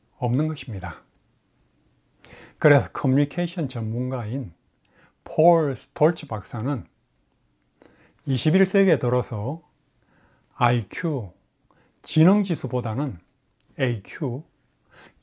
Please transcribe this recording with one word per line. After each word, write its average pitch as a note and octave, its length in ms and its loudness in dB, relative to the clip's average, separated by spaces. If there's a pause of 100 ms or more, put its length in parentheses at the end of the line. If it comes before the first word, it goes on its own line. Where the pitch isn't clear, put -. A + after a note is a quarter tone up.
(160)
없는 C3+ 320 -2
것입니다. G2 540 -10 (1600)
그래서 C#3+ 340 4
커뮤니케이션 D3 760 -2
전문가인 A#2 840 -6 (720)
폴 D#3+ 520 4
스톨츠 E3 520 0
박사는 A2+ 560 -6 (1400)
이십일 D#3 400 2
세기에 F#3+ 340 4
들어서 B2 680 -2 (920)
아이큐, A#2+ 760 -2 (680)
지능지수보다는 C3+ 1160 0 (600)
에이큐, B2 640 -4 (800)